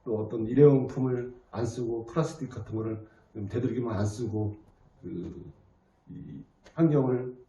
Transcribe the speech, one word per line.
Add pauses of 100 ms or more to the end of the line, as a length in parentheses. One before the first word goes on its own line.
또
어떤
일회용품을 (160)
안
쓰고
플라스틱
같은
거를 (280)
좀
되도록이면
안
쓰고 (460)
그 (540)
이 (340)
환경을 (120)